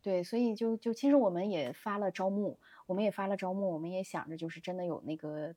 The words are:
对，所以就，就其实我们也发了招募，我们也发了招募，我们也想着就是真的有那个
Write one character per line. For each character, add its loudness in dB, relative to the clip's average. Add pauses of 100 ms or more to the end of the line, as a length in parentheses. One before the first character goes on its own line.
对， 0
所 -2
以 2
就， 0
就 -2
其 2
实 8
我 8
们 0
也 0
发 -4
了 2
招 0
募， 0 (300)
我 0
们 2
也 4
发 -2
了 0
招 -2
募， 0
我 -2
们 -4
也 -2
想 -6
着 -8
就 -4
是 -10
真 -6
的 -4
有 -2
那 -4
个 -6